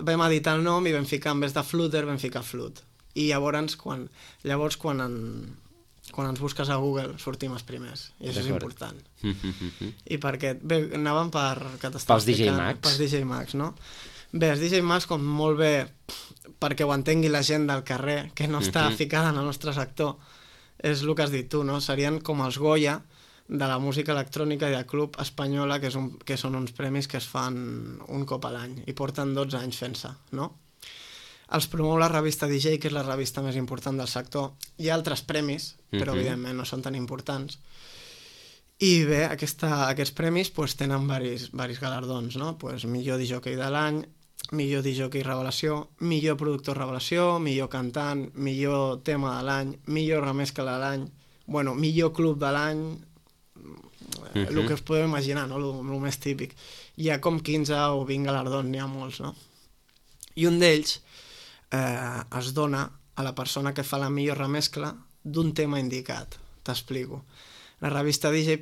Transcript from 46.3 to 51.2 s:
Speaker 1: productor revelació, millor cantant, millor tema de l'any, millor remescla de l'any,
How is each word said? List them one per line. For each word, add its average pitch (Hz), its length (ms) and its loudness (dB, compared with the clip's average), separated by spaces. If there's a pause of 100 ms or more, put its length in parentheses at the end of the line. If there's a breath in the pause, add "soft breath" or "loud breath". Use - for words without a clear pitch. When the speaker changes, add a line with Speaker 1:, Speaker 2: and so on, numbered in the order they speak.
Speaker 1:
productor 139 400 -2
revelació, 170 600 2
millor 135 300 0
cantant, 139 640 -2
millor 135 680 0
tema 139 340 0
de 127 60 -4
l'any, 135 440 -2
millor 156 380 2
remescla 139 480 -2
de 127 60 -2
l'any, 139 320 -2 (360 soft breath)